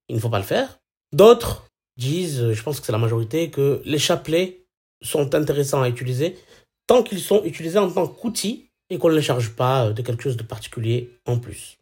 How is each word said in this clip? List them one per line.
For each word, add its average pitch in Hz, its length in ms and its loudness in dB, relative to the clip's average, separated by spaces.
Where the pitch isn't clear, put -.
il 123 80 -4
ne 110 40 -2
faut 113 100 -2
pas 107 80 -2
le 101 60 -6
faire. 254 340 -4
D'autres 220 540 6
disent, 147 420 -4
euh, 117 140 2
je 107 80 -8
pense 147 180 -4
que - 60 -18
c'est 123 60 -2
la 110 60 0
majorité, 113 520 0
que 139 340 0
les 147 140 -2
chapelets 170 680 0
sont 143 320 -2
intéressants 143 480 0
à 127 80 2
utiliser 127 480 -4
tant 240 160 6
qu'ils 190 180 -4
sont 208 240 2
utilisés 160 340 -2
en 196 120 2
tant 175 160 0
qu'outil - 640 -6
et 185 80 -6
qu'on 165 140 4
ne 160 60 4
les 151 60 2
charge 120 280 -2
pas, 127 340 0
euh, 107 80 0
de 107 80 -6
quelque 117 220 -6
chose 123 160 -4
de 113 60 -10
particulier 117 680 -6
en 120 120 0
plus. - 420 -14